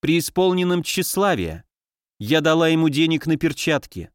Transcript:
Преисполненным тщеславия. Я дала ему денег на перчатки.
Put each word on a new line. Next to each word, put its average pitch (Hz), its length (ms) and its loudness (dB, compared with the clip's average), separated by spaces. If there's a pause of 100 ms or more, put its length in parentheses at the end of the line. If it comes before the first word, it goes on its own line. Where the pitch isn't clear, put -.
Преисполненным 180 800 0
тщеславия. 156 800 -2 (540)
Я 131 220 0
дала 160 280 2
ему 160 200 2
денег 156 380 0
на 160 100 2
перчатки. 143 800 -4